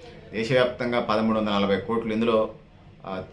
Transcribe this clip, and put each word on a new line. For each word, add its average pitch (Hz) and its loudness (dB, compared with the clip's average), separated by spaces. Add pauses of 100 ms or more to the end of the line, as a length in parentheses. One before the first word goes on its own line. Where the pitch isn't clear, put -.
(340)
దేశవ్యాప్తంగా 120 2
పదమూడు 110 2
వందల 107 0
నలభై 101 2
కోట్లు, 110 -2
ఇందులో, 113 2 (560)
ఆ, 92 -8